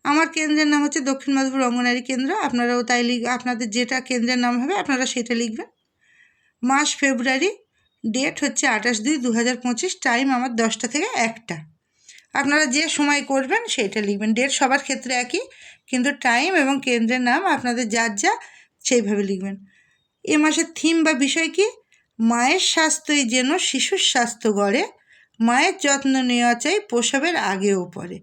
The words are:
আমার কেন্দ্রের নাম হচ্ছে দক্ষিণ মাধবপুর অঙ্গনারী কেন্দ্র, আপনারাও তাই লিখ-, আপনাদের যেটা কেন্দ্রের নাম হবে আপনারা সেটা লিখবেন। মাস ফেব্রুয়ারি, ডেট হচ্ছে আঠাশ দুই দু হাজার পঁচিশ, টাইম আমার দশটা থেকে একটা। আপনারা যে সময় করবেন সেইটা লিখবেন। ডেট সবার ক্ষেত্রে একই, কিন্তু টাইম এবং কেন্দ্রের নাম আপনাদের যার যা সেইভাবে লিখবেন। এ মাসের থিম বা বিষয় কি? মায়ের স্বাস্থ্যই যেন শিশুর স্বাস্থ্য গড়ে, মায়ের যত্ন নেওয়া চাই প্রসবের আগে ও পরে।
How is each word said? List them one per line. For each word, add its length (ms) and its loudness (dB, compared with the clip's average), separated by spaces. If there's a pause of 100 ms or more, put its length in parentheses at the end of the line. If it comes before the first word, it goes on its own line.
আমার 240 2
কেন্দ্রের 400 0
নাম 160 4
হচ্ছে 160 0
দক্ষিণ 340 -2
মাধবপুর 280 0
অঙ্গনারী 400 0
কেন্দ্র, 340 -2
আপনারাও 480 0
তাই 200 0
লিখ-, 240 0
আপনাদের 420 -4
যেটা 300 -2
কেন্দ্রের 380 -2
নাম 240 0
হবে 140 -2
আপনারা 300 -2
সেটা 300 -4
লিখবেন। 300 -4 (960)
মাস 340 0
ফেব্রুয়ারি, 540 0 (600)
ডেট 320 -2
হচ্ছে 240 0
আঠাশ 340 0
দুই 160 0
দু 140 -2
হাজার 260 0
পঁচিশ, 380 -4
টাইম 360 0
আমার 240 -2
দশটা 320 -2
থেকে 280 -4
একটা। 420 -4 (760)
আপনারা 320 2
যে 240 0
সময় 320 2
করবেন 460 0
সেইটা 340 -2
লিখবেন। 320 0
ডেট 180 0
সবার 280 2
ক্ষেত্রে 340 -6
একই, 260 -2 (480)
কিন্তু 240 0
টাইম 440 2
এবং 240 2
কেন্দ্রের 420 0
নাম 240 2
আপনাদের 440 -2
যার 260 0
যা 180 0 (500)
সেইভাবে 400 2
লিখবেন। 320 -4 (680)
এ 140 2
মাসের 280 2 (100)
থিম 280 2
বা 100 4
বিষয় 360 0
কি? 160 2 (540)
মায়ের 400 4
স্বাস্থ্যই 640 2
যেন 340 2
শিশুর 400 -2
স্বাস্থ্য 560 0
গড়ে, 300 0 (560)
মায়ের 380 2
যত্ন 440 0
নেওয়া 320 2
চাই 260 0
প্রসবের 560 0
আগে 380 0
ও 120 -2
পরে। 380 -14